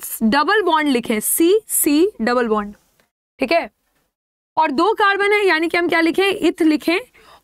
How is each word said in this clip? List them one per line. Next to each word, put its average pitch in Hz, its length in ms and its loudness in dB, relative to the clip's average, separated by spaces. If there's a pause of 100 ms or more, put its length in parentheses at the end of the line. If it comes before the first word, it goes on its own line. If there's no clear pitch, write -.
(240)
डबल 302 380 2
बॉन्ड 311 260 0
लिखें, 240 320 0
सी 359 480 2
सी 320 420 0 (120)
डबल 240 260 0
बॉन्ड, 208 260 -4 (680)
ठीक 262 120 -2
है, 320 180 -2 (880)
और 302 160 0
दो 339 220 2
कार्बन 403 380 0
है, 415 140 2
यानी 330 220 0
कि 349 100 -2
हम 349 100 -2
क्या 330 120 0
लिखें? 339 280 0
इथ - 340 -2
लिखें, 320 360 0 (440)